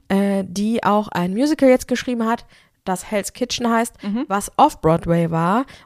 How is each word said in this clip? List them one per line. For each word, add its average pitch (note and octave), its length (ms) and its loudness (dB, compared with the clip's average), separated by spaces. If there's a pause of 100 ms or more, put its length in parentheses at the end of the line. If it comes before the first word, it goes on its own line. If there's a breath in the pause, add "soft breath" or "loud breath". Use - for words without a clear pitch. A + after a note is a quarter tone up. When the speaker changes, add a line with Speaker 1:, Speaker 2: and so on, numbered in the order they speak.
Speaker 1:
äh, G3 400 0
die G#3 360 -2
auch G#3 260 2
ein F3+ 240 -2
Musical C4+ 360 2
jetzt B3+ 180 4
geschrieben A#3+ 380 -4
hat, A#3 200 -2 (400 soft breath)
das - 260 -6
Hell's G3+ 220 -4
Kitchen A#3+ 360 -4
heißt, A3+ 340 -2
Speaker 2:
Mhm. G#3 260 -4
Speaker 1:
was G3 280 -4
Off-Broadway E3+ 720 2
war F3+ 360 0 (200 loud breath)